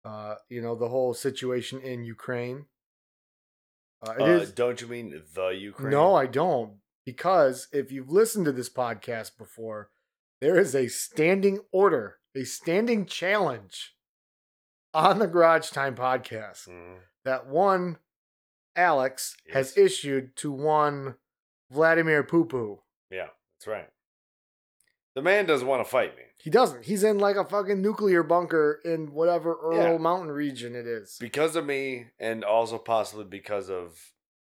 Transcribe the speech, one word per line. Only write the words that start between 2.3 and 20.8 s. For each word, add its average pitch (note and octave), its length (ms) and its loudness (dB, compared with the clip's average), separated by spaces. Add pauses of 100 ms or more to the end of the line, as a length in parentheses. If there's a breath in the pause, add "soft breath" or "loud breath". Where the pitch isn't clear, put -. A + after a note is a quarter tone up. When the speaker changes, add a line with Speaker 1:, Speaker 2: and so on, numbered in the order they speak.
Speaker 1:
Uh, A2+ 60 -10
it A#2+ 100 -2
Speaker 2:
Uh, - 40 4 (160)
Speaker 1:
is G2+ 100 -10
Speaker 2:
don't A#2+ 280 -2
you A#2 60 -14
mean A2+ 360 -12 (120)
the F#2 140 -2
Ukraine? G2+ 420 -8
Speaker 1:
No, D#3+ 240 4
I C3+ 120 4
don't. B2 520 -2 (260)
Because C3+ 680 2
if C3+ 180 -4
you've C3+ 200 -12
listened G#3+ 360 2
to C#3+ 60 2
this B2 180 -6
podcast A2+ 680 -6
before, G#2+ 540 -14 (500)
there E3 180 4
is C3 160 4
a C3 140 2
standing F#3+ 720 0 (140)
order, D#3+ 460 2 (160)
a C3+ 100 -8
standing G#3 600 -2
challenge D#3+ 920 -4 (1000)
on E3+ 240 4
the G#3+ 80 2
Garage E3 440 4
Time C#3 260 -4
podcast A#2 720 -6
Speaker 2:
Mm-hmm. F2+ 300 -20 (260)
Speaker 1:
that C3 240 -4
one F3+ 500 0 (800)
Alex C#3+ 600 0 (160)
has C3+ 240 0
Speaker 2:
Yes. G3 100 10
Speaker 1:
issued C#3 500 -2
to D3 160 -6
one C#3+ 640 0 (540)